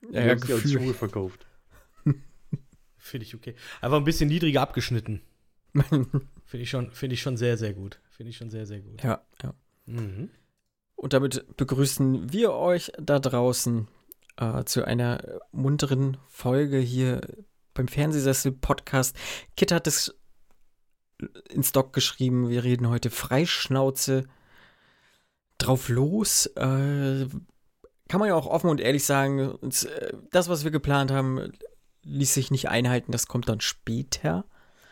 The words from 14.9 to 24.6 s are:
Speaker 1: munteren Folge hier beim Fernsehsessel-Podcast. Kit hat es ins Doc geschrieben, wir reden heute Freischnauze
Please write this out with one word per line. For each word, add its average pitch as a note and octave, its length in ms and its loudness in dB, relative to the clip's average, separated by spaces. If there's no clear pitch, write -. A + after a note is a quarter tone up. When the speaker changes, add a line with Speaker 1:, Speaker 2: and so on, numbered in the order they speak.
Speaker 1:
munteren C3+ 640 0
Folge C#3 500 0
hier B2+ 420 0
beim B2+ 140 -2
Fernsehsessel-Podcast. C#3 1300 0
Kit - 160 2
hat E3+ 140 2
es - 300 0
ins - 220 -2
Doc C3+ 200 2
geschrieben, B2 560 0
wir A#2+ 160 0
reden B2 240 2
heute A#2+ 220 0
Freischnauze C3+ 1120 0